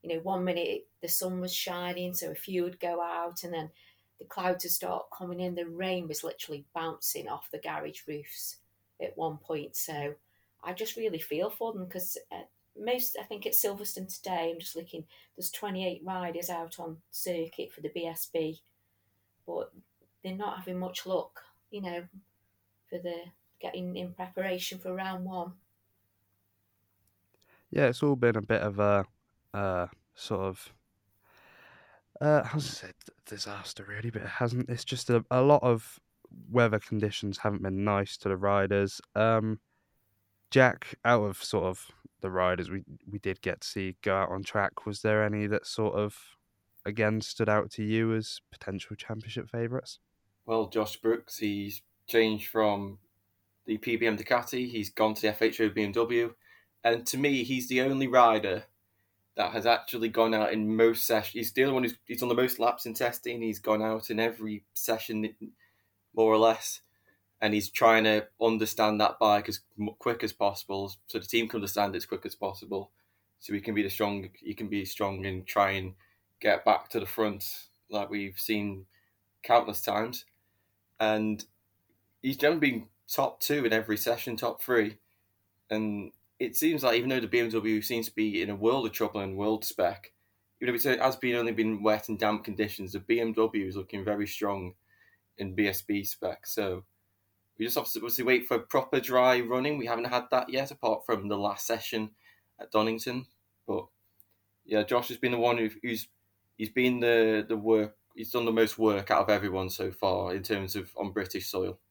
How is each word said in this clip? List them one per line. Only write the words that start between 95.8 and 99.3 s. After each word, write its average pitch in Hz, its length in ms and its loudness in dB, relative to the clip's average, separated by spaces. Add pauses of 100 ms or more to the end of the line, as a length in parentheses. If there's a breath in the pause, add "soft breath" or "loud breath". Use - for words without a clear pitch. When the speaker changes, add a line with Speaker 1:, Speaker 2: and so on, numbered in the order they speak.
Speaker 3:
B 101 200 -2
spec. - 440 -6
So 92 380 -2 (720)
we 110 80 -2
just 123 100 -2
have - 140 -2
to - 80 -6
obviously 117 260 -4
wait 127 220 4
for 120 120 0
proper 135 420 0
dry 127 400 6